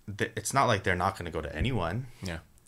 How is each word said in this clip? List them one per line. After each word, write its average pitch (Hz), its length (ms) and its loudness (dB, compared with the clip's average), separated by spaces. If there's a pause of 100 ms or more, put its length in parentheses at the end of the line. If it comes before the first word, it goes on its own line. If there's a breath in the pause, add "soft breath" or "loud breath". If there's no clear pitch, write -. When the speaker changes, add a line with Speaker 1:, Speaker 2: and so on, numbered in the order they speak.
(180)
Speaker 1:
th-, 113 180 0
it's - 160 -4
not 131 140 4
like 107 160 4
they're 92 140 4
not 92 200 2
gonna 85 140 -6
go 80 100 -2
to - 160 -6
anyone. 87 520 -2 (140)
Speaker 2:
Yeah. 85 180 -6 (280)